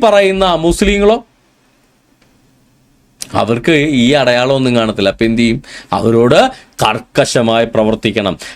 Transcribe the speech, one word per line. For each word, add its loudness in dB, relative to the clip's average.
പറയുന്ന 2
മുസ്ലിങ്ങളോ, 0
അവർക്ക് -2
ഈ 2
അടയാളമൊന്നും 0
കാണത്തില്ല. 0
അപ്പൊ -2
എന്ത് 0
ചെയ്യും? -2
അവരോട് 2
കർക്കശമായി -2
പ്രവർത്തിക്കണം. -2